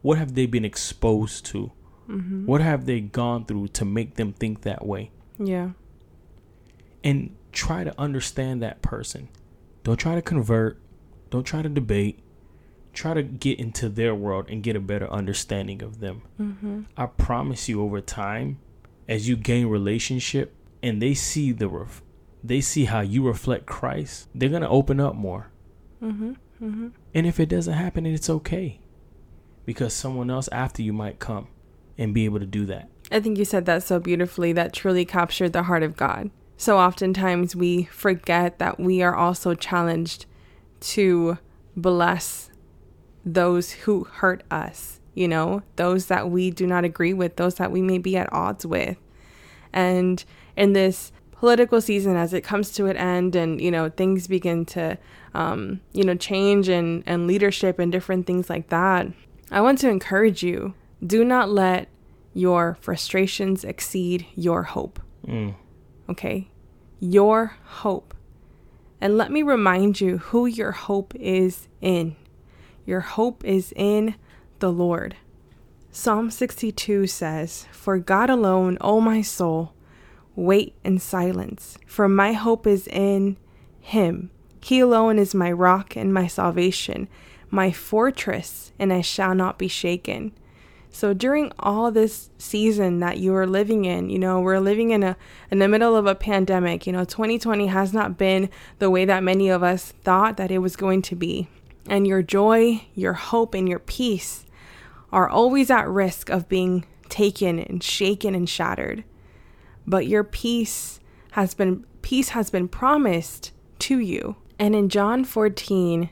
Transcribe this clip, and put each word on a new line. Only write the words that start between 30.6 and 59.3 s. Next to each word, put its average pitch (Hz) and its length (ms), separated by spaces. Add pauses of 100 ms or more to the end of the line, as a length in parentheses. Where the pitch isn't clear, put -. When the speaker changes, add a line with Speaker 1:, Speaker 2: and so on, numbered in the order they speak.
Speaker 1:
you 107 120
might 107 260
come 101 300 (500)
and 110 160
be 110 120
able 104 120
to 101 80
do 104 200
that. 95 220 (220)
Speaker 2:
I 220 80
think 214 200
you 208 60
said 190 220
that 180 160
so 180 160
beautifully. 175 540
That 170 200
truly 180 320
captured 175 480
the 170 120
heart 175 180
of 156 140
God. - 340 (260)
So 208 220
oftentimes 185 800
we 175 280
forget 175 760
that - 180
we 180 240
are 180 140
also 175 380
challenged 165 720 (540)
to 175 580 (380)
bless 175 760 (760)
those 175 460
who 202 320
hurt 185 460
us, - 500 (140)
you 185 120
know, 170 360 (140)
those 180 300
that 185 240
we 185 200
do 180 160
not 180 180
agree 170 300
with, 180 220
those 180 180
that 185 180
we 185 80
may 185 160
be 185 220
at 185 120
odds - 360
with. - 320 (760)
And 185 500 (360)
in 202 160
this 190 360 (220)
political 240 480
season, 196 360
as 170 180
it 170 80
comes 202 300
to 202 120
an 190 140
end 180 360
and, 165 280
you 175 80
know, 160 180
things 185 380
begin 175 400
to, 170 320 (340)
um, 185 480 (120)
you 196 120
know, 180 100
change 196 540
and, 170 380
and 175 200
leadership 190 520
and 175 120
different 180 360
things 180 240
like 165 180
that, 180 380 (440)